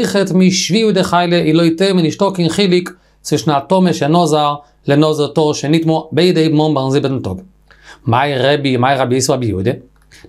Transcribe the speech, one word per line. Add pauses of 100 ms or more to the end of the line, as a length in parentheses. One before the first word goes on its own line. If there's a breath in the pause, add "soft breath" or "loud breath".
זכות
משביעי
דחילא,
היא
לא (140)
תהיה
מן
השתוקין
חיליק, (320 soft breath)
צווישן
הטומאה
של
נזר, (320 soft breath)
לנזיר
תורה
שנטמא, (120)
בידי
מון
ברן
זיבעטן
טאג. (680 loud breath)
מאי
רבי,
מאי
רבי
יוסי
רבי
יהודה? (580 loud breath)